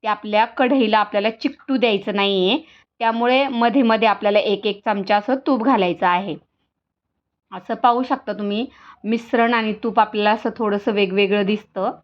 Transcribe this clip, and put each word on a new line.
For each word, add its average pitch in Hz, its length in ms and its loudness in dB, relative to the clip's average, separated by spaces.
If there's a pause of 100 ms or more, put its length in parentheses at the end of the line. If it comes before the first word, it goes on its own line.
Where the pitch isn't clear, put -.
ते 220 60 -4
आपल्या 208 360 0
कढईला 240 540 2
आपल्याला 208 320 0
चिकटू 262 460 -6
द्यायचं 208 380 0
नाहीये, 196 440 0 (400)
त्यामुळे 240 500 0
मध्ये 240 340 0
मध्ये 226 260 2
आपल्याला 208 300 2
एक 202 280 -2
एक 208 180 -4
चमचा 202 320 0
असं 208 180 0 (120)
तूप 254 160 0
घालायचं 190 440 2
आहे. 180 300 0 (1160)
असं 190 220 -8
पाहू 240 280 2
शकता 262 300 -4
तुम्ही 208 340 -4 (380)
मिश्रण 233 500 0
आणि 220 280 -2
तूप 233 180 0
आपल्याला 214 300 0
असं 220 260 -2
थोडंसं 208 360 -2
वेगवेगळं 202 500 0
दिसतं. 208 480 -4 (140)